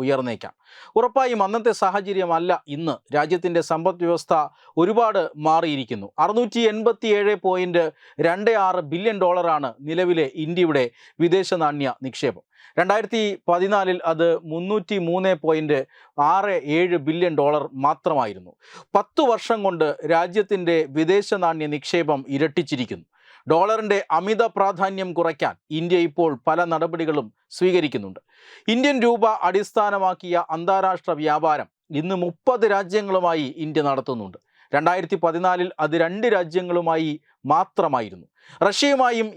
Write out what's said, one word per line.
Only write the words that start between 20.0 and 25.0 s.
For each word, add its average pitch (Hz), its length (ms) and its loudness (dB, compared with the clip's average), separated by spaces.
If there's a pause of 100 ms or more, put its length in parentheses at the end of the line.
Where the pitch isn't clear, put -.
രാജ്യത്തിൻ്റെ 180 640 0 (220)
വിദേശ 185 320 2 (140)
നാണ്യ 160 300 -2
നിക്ഷേപം 147 460 -2 (160)
ഇരട്ടിച്ചിരിക്കുന്നു. 151 720 -4 (460)
ഡോളറിൻ്റെ 202 480 2 (180)
അമിത 208 260 0 (140)
പ്രാധാന്യം 190 600 0